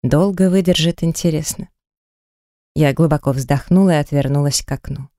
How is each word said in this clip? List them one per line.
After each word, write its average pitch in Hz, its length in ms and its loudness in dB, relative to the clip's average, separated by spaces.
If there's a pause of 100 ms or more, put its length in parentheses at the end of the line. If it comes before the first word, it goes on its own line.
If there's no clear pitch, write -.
Долго 180 460 2
выдержит, 175 520 0
интересно. 165 680 -4 (1040)
Я 147 180 2
глубоко 143 400 0
вздохнула 151 640 2
и - 0 -
отвернулась 143 680 0
к - 100 -14
окну. 139 380 -10 (100)